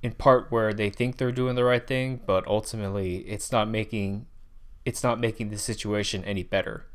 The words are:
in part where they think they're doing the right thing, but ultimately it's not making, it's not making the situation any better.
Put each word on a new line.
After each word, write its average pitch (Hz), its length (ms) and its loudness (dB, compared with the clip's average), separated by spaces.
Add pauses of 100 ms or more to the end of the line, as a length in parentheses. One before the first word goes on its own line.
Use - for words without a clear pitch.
in 117 80 -2
part 127 400 6
where 110 220 2
they 104 180 0
think 123 260 -2
they're 127 140 0
doing 127 240 0
the 123 80 4
right 123 240 4
thing, 131 400 -2
but 95 200 2
ultimately 101 720 -2
it's - 320 -8
not 107 160 2
making, 107 600 -2 (580)
it's - 180 -4
not 120 160 2
making 113 300 -2
the 104 80 -8
situation 104 680 -2
any 98 200 -2
better. - 520 -2